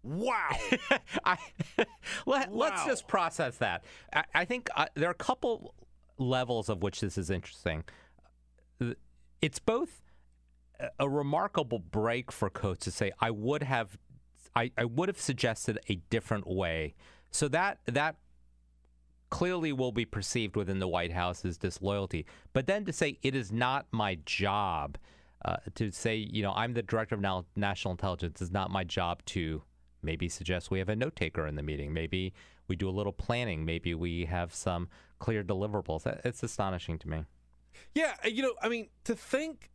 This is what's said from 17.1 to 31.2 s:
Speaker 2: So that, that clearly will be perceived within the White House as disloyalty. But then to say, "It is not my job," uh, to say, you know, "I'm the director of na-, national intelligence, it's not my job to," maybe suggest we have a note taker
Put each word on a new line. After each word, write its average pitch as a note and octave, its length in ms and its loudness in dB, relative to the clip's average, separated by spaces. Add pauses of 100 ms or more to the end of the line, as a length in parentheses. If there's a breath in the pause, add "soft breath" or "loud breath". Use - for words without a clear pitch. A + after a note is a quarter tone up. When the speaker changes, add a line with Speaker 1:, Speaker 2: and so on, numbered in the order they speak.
Speaker 2:
So - 180 2
that, F3 380 2
that D3 300 2 (1160)
clearly E3+ 400 0
will B2+ 200 0
be A2+ 120 0
perceived G#2+ 520 -2
within F#2+ 220 0
the F#2+ 80 0
White F2 260 0
House F2 320 -2
as F2+ 120 -2
disloyalty. G2 680 -2 (260 loud breath)
But C3 140 2
then G3+ 180 2
to D#3+ 80 -4
say, D3 300 2
"It C3+ 120 2
is A2+ 160 -2
not B2 400 2
my G2+ 360 2
job," F#2 720 0 (460 soft breath)
uh, E2+ 120 2 (180)
to A2 160 0
say, A2+ 260 0
you G#2+ 260 0
know, G2 120 2
"I'm A#2+ 200 0
the A#2 80 0
director A2 320 0
of G2+ 80 0
na-, F#2 200 2 (140)
national G2 360 0
intelligence, F2+ 500 -2
it's E2+ 80 -2
not F#2 200 0
my F#2+ 140 0
job F2 420 -2
to," D#2+ 360 -2 (400)
maybe E2 260 -2
suggest F2 420 -2
we F#2+ 100 2
have F#2+ 100 0
a G#2+ 60 0
note C3 200 -2
taker D#2+ 300 -2